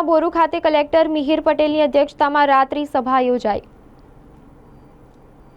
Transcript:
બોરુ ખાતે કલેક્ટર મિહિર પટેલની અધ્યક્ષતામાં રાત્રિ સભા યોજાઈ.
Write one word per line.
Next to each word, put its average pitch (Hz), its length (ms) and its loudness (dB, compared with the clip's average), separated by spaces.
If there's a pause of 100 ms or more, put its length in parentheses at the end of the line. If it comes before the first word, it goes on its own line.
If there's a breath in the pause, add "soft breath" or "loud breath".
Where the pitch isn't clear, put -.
બોરુ 320 240 2
ખાતે 330 340 0
કલેક્ટર 311 480 2
મિહિર 311 320 -2
પટેલની 302 400 0
અધ્યક્ષતામાં 285 640 0
રાત્રિ 269 380 0
સભા 262 400 -2
યોજાઈ. 233 360 -2 (1900)